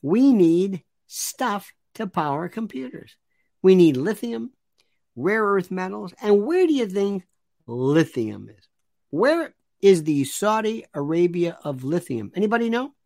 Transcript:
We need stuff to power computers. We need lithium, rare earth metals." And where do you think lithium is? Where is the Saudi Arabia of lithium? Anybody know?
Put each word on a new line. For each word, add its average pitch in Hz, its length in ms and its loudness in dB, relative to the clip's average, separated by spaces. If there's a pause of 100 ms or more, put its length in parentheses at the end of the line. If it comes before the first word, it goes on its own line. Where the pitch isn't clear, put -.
We 240 300 4
need 185 500 2 (240)
stuff - 640 -8 (220)
to 220 120 -8
power 160 420 -4
computers. - 680 -12 (460)
We 190 120 8
need 170 220 6
lithium, 226 560 -6 (640)
rare 202 300 -2
earth 196 260 0
metals." 190 500 -8
And 208 240 4
where 349 220 2
do 320 60 2
you 254 140 0
think 196 400 -4 (400)
lithium 120 840 -2
is? - 200 -20 (420)
Where 277 440 0 (260)
is 185 240 6
the 147 200 0
Saudi 214 680 -4
Arabia 170 720 -2
of 131 200 -8
lithium? 135 500 -6
Anybody 226 360 0
know? 247 240 -4 (120)